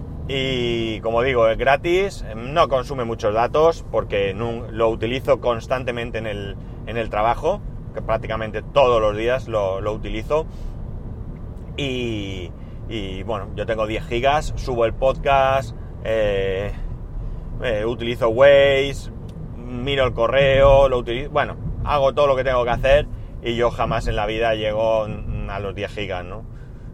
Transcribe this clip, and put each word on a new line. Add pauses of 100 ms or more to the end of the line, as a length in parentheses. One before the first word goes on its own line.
(280)
Y
como
digo,
es
gratis, (120)
no
consume
muchos
datos,
porque
nun-,
lo
utilizo
constantemente
en
el, (300)
en
el
trabajo, (320)
que
prácticamente
todos
los
días
lo,
lo
utilizo. (1300)
Y, (380)
y
bueno,
yo
tengo
diez
gigas,
subo
el
podcast, (260)
eh, (920)
eh,
utilizo
Waze, (480)
miro
el
correo,
lo
utili-,
bueno, (280)
hago
todo
lo
que
tengo
que
hacer (360)
y
yo
jamás
en
la
vida
llego (440)
a
los
diez
gigas,
¿no? (500)